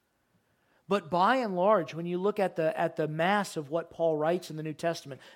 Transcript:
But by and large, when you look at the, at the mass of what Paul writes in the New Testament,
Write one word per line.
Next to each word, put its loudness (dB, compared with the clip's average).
But 0
by 4
and -2
large, 2
when -6
you -2
look 0
at 0
the, 0
at 0
the -2
mass 0
of -8
what -4
Paul 0
writes 0
in -10
the -8
New -6
Testament, -6